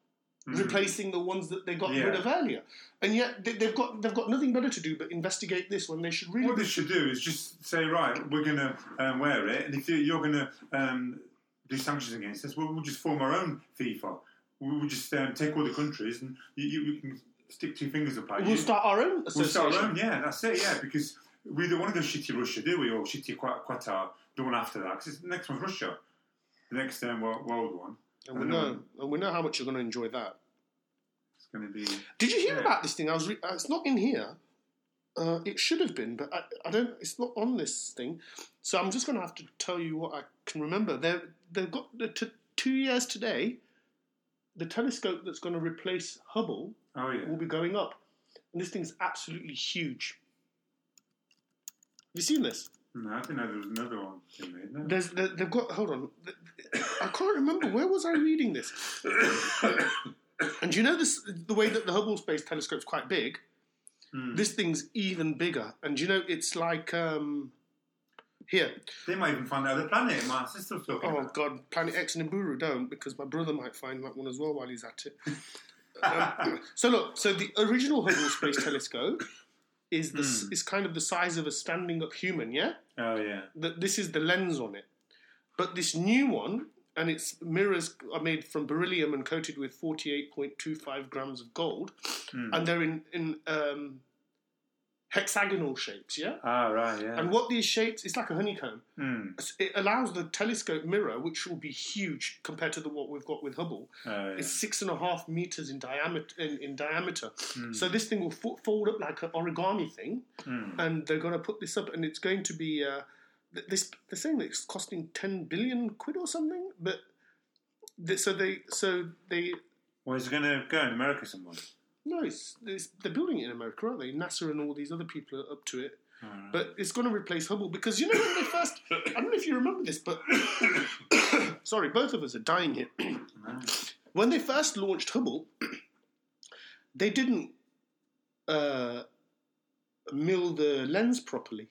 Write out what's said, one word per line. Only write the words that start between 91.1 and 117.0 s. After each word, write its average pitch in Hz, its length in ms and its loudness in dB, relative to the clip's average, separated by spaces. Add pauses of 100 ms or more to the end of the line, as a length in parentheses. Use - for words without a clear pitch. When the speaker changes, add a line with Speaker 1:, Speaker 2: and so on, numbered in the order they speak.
Speaker 2:
of 117 140 -18
gold, 170 400 -2 (380)
Speaker 1:
Hmm. 123 220 -4
Speaker 2:
and 165 140 2
they're 170 160 4
in, 160 200 0 (100)
in, 160 240 0 (100)
um, 143 540 -2 (1080)
hexagonal 190 640 0
shapes, - 420 -8
yeah? 185 260 -4
Speaker 1:
Ah, 120 260 4
right, 110 300 2
yeah. 110 200 -2
Speaker 2:
And 170 100 2
what 233 180 4
these 233 180 2
shapes, 220 380 0
it's 185 140 -4
like 220 140 -2
a - 20 -2
honeycomb. 156 480 -2 (160)
Speaker 1:
Hmm. 123 300 -2 (100)
Speaker 2:
S-, - 220 -8
it 185 160 0
allows 208 380 2
the 175 100 -2
telescope 165 600 -2
mirror, 185 340 0
which 160 260 -4
will 180 100 -6
be 143 140 -8
huge 160 720 -6
compared 156 320 -4
to 160 60 -6
the, 151 100 -6
what 143 200 -6
we've 143 160 -8
got - 180 -6
with 135 120 -6
Hubble, 151 340 -6 (180)
Speaker 1:
Oh, - 20 -8
yeah. 101 200 -2 (100)
Speaker 2:
it's - 120 -4
six - 300 -2
and 190 80 -2
a 165 80 0
half 175 300 -2
meters 165 420 -4
in 135 100 -8
diamet-, 147 600 -2
in, 151 240 -2
in 139 120 -6
diameter. 156 540 -2 (240)
Speaker 1:
Hmm. 120 200 -6
Speaker 2:
So 180 160 2
this 220 180 2
thing 208 140 2
will 165 100 -2
fo-, - 320 -6
fold 214 260 4
up 214 100 -2
like 151 220 -6
an 165 140 -4
origami 170 560 0
thing, 208 320 -6 (220)
Speaker 1:
Hmm. 117 340 -6
Speaker 2:
and 160 260 2
they're 156 140 2
gonna 170 180 -2
put 208 220 -4
this 180 180 -4
up, - 160 -4
and 165 100 -2
it's 156 140 -4
going 196 240 0
to - 120 -4
be, 156 300 -2
uh, 139 180 -2 (520)
th-, - 140 -10
this, 185 240 -2 (180)
they're - 80 -6
saying 302 220 0
that 156 60 0
it's - 200 -6
costing 170 480 -8
ten 190 300 -4
billion 240 480 0
quid 294 260 -6
or 359 80 -4
something, 349 460 -2 (100)
but 180 200 -2 (1040)